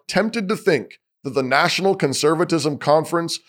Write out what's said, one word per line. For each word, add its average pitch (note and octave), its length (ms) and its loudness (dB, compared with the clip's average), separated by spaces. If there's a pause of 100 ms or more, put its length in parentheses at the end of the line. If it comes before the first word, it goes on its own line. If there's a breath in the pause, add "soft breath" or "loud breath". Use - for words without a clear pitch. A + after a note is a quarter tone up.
tempted A3 420 -2
to G#3 80 -2
think - 440 -2 (220)
that C#3 80 -8
the C3+ 120 0
National E3+ 520 2
Conservatism D#3 840 0
Conference D#3+ 720 0